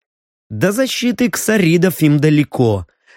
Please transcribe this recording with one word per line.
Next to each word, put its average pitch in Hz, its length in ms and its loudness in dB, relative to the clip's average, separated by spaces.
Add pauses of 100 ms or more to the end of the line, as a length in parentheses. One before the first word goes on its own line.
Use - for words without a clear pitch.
(540)
До 113 180 0
защиты 240 600 -2
ксаридов 180 720 0
им 147 160 2
далеко, 131 680 0 (320)